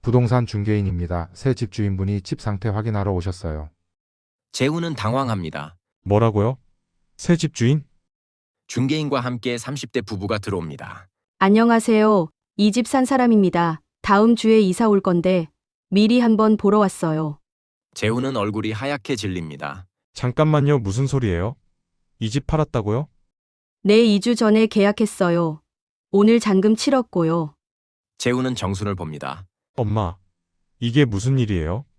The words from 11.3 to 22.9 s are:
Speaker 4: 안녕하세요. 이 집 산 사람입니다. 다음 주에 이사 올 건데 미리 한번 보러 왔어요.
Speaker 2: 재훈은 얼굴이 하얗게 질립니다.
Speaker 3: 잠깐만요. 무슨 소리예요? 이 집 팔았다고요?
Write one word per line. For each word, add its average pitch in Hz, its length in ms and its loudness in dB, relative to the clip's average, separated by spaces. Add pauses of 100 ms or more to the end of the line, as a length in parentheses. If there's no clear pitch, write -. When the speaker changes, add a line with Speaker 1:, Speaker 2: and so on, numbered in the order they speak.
Speaker 4:
안녕하세요. 214 880 4 (280)
이 208 140 2
집 226 160 -2
산 254 180 2
사람입니다. 202 760 2 (200)
다음 214 340 4
주에 220 240 4
이사 202 300 2
올 196 120 4
건데 175 460 0 (420)
미리 220 300 4
한번 220 380 4
보러 208 220 4
왔어요. 156 600 -2 (540)
Speaker 2:
재훈은 123 440 -2
얼굴이 107 340 -4
하얗게 135 440 -6
질립니다. 85 720 -8 (280)
Speaker 3:
잠깐만요. 143 680 0
무슨 107 280 -2
소리예요? 113 480 -2 (640)
이 113 100 -4
집 135 180 -4
팔았다고요? 127 600 -2 (760)